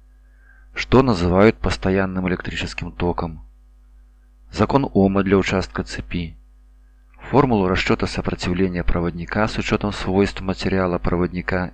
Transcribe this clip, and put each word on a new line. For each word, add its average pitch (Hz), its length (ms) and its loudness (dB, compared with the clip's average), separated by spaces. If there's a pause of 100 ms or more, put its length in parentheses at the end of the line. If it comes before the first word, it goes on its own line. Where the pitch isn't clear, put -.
(720)
что - 280 4
называют 98 560 4
постоянным 95 720 -2
электрическим - 640 -6
током, 85 560 -4 (1040)
закон 135 420 0
Ома 98 300 4
для 98 140 4
участка 92 480 -2
цепи, - 520 -8 (920)
формулу 113 400 4
расчёта 95 360 0
сопротивления 90 760 -2
проводника 85 640 0
с - 100 -6
учётом 104 360 -2
свойств 95 480 0
материала 92 580 -2
проводника 90 760 -2